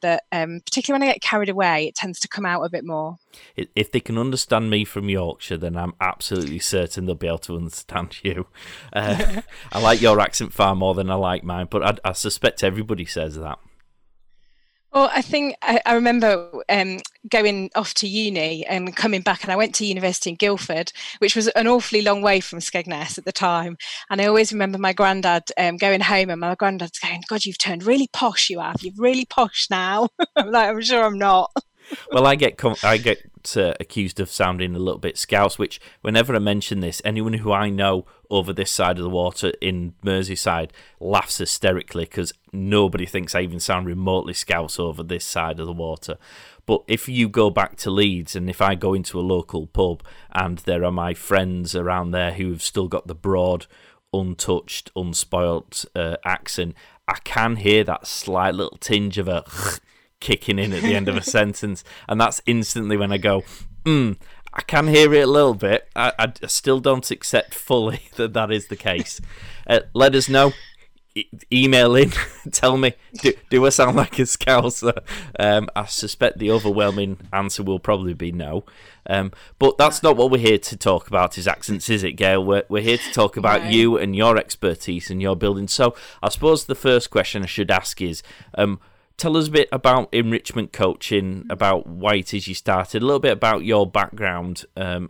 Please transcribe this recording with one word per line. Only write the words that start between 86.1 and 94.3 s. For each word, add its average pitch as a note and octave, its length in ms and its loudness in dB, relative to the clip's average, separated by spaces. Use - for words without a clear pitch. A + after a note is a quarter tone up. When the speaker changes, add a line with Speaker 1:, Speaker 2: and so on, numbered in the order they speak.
Speaker 2:
I G2 60 0
suppose - 380 2
the - 100 -4
first B2 340 2
question G2+ 320 0
I F2+ 40 -4
should G2 260 -2
ask - 280 -2
is, E2+ 220 -6
um, G2+ 220 0
tell D#3+ 200 0
us D#3 120 2
a - 20 -8
bit D3+ 220 4
about B2+ 420 2
Enrichment A2+ 580 -2
Coaching, F#2+ 800 -2
about F#2+ 380 0
why F#2 300 -2
it - 140 -6
is G2 140 -6
you F#2 80 -10
started, F#2+ 480 -2
a - 20 -2
little C#3 140 2
bit B2+ 140 2
about G2+ 320 0
your G#2 200 4
background, F2+ 800 -4